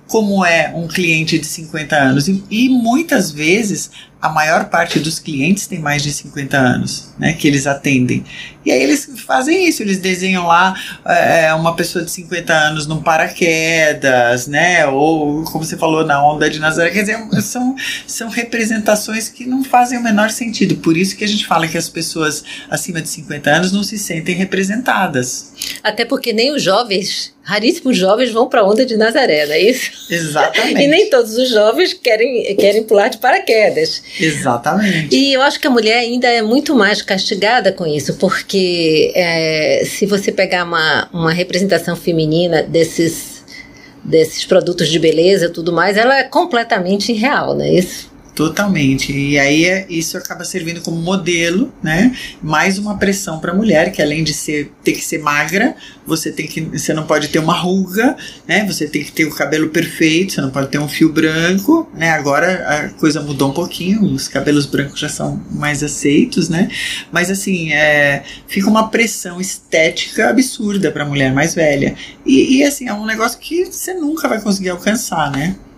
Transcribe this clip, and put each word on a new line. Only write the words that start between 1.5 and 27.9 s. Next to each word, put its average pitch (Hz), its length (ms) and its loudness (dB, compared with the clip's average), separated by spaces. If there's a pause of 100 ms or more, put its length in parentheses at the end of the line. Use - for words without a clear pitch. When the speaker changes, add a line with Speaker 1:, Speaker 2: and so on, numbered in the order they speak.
Speaker 1:
anos. 139 300 2
E, 190 240 0
e 233 200 2
muitas 240 600 2
vezes 156 600 -2 (300)
a 160 80 -2
maior 156 380 0
parte 170 340 -2
dos 160 180 -4
clientes 156 480 -2
tem 170 140 -8
mais 147 200 -2
de 143 120 -4
cinquenta 143 440 -6
anos, 127 640 0
né, 147 140 0
que 156 160 0
eles 143 180 0
atendem. 131 560 0 (420)
E - 60 0
aí 254 100 4
eles 285 280 0 (180)
fazem 339 400 2
isso, 294 160 0
eles 190 160 0
desenham 185 480 -2
lá, 185 300 4 (280)
é, 165 500 4
uma 165 200 0
pessoa 170 300 -4
de 165 60 -10
cinquenta 170 420 -6
anos 156 340 2
num 156 160 -4
paraquedas, 156 1400 2
né, 160 400 2
ou 147 580 0
como 160 200 -6
você 180 120 -8
falou, 160 280 2
na 143 200 2
onda 151 240 4
de 151 120 -4
Nazaré. 160 300 0
Quer 196 100 0
dizer, 214 420 -2
são, 247 320 -2 (320)
são 226 220 -10
representações 226 1000 -2
que - 160 -16
não 254 200 -2
fazem 247 340 2
o 233 40 -4
menor 214 280 2
sentido. 208 460 -2
Por 165 200 0
isso 190 200 -2
que 208 80 -6
a 208 40 -2
gente 208 160 -2
fala 165 220 0
que 165 120 -4
as 165 100 -6
pessoas 160 560 -4 (260)
acima 160 320 -6
de 160 60 -8
cinquenta 147 420 -4
anos 180 220 2
não 202 100 0
se 208 160 -6
sentem 170 380 -4
representadas. 190 1160 -2 (300)
Speaker 2:
Até 220 220 -2
porque 240 280 -2
nem 240 220 2
os 226 80 0
jovens, 196 800 -2
raríssimos 214 540 0